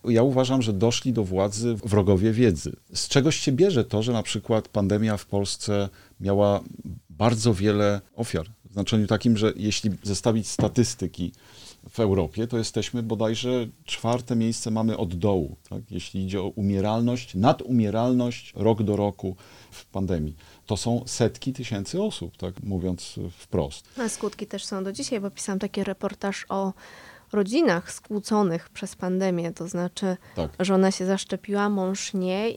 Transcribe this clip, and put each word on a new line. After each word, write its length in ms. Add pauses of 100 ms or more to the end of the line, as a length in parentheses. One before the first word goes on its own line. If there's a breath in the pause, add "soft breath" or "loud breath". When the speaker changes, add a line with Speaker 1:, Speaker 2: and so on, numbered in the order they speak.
Speaker 1:
Ja 200
uważam, 380
że 120
doszli 400
do 100
władzy 520
wrogowie 560
wiedzy. 440 (180)
Z 140
czegoś 320
się 120
bierze 340
to, 180
że 100
na 100
przykład 440
pandemia 500
w 80
Polsce 640 (300 loud breath)
miała 400 (640)
bardzo 320
wiele 480 (140)
ofiar. 340 (200)
W 40
znaczeniu 340
takim, 300
że 180
jeśli 340 (140)
zestawić 440
statystyki 840 (580 loud breath)
w 100
Europie, 480
to 100
jesteśmy 460
bodajże 640 (180)
czwarte 500
miejsce 360
mamy 260
od 180
dołu, 400 (140)
tak? 220
Jeśli 340
idzie 160
o 60
umieralność, 880
nadumieralność 1200
rok 280
do 120
roku 400 (360 loud breath)
w 140
pandemii. 500 (300 loud breath)
To 120
są 280
setki 480
tysięcy 480
osób, 360
tak 260
mówiąc 520 (220)
wprost. 500 (120)
Speaker 2:
A 100
skutki 380
też 180
są 180
do 80
dzisiaj, 280
bo 120
pisałam 280
taki 240
reportaż 680
o 240 (600 loud breath)
rodzinach 600
skłóconych 760
przez 260
pandemię, 560
to 160
znaczy 500 (180 loud breath)
Speaker 1:
Tak. 240
Speaker 2:
żona 320
się 140
zaszczepiła, 640
mąż 440
nie 320 (120)